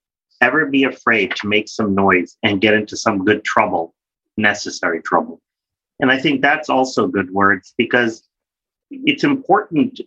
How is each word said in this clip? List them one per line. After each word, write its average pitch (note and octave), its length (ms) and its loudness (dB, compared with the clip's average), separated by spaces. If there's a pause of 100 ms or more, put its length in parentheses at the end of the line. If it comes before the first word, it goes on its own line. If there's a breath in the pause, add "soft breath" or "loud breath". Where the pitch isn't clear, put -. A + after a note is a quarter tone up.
(400)
ever C#3 260 2
be C3+ 180 2
afraid A2+ 520 0
to - 120 -6
make G#2+ 200 0
some G2+ 280 -2
noise F#2 480 2
and G2+ 160 0
get G#2+ 140 4
into G#2 220 -2
some G2+ 280 -2
good G#2 180 2
trouble, G2 540 -2 (400)
necessary G2+ 680 -2
trouble." E2 380 -4 (580)
And C3 140 2
I C3+ 80 2
think C3+ 220 0
that's D3 260 0
also C3 400 0
good F#2 240 -4
words, G2 440 0
because A#2 460 0 (680)
it's - 320 -4
important D3 840 0